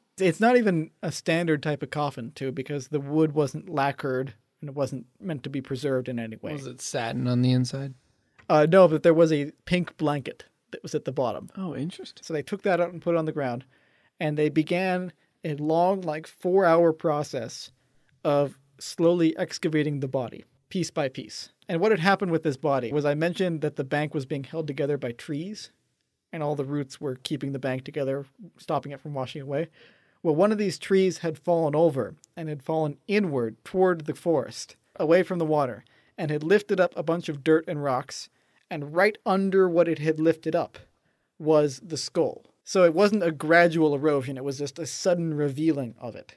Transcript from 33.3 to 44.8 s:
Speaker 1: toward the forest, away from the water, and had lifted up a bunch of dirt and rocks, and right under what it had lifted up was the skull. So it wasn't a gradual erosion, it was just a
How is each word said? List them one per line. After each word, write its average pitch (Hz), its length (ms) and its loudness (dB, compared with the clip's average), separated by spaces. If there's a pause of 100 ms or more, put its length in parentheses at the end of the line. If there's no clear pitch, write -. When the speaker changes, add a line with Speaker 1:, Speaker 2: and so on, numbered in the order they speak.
Speaker 1:
toward 180 420 2
the 151 100 -4
forest, - 600 -2 (220)
away 170 260 6
from 175 160 -4
the 165 60 0
water, 143 380 -2 (340)
and 160 120 -4
had 151 140 -2
lifted 202 360 2
up - 160 2
a 175 80 -4
bunch 165 260 -2
of 143 140 -8
dirt 160 240 4
and 151 160 -6
rocks, 135 460 -4 (420)
and 147 220 -8
right 202 320 4
under 190 420 4
what 170 200 4
it 165 120 0
had 156 200 0
lifted 160 360 2
up 156 220 -4 (600)
was 147 460 2
the 160 140 -8
skull. - 460 -2 (200)
So 190 200 2
it 170 100 6
wasn't 202 300 4
a 170 80 2
gradual 156 640 4
erosion, 139 420 0
it 131 60 -10
was 139 160 -6
just 143 180 -8
a 165 80 -8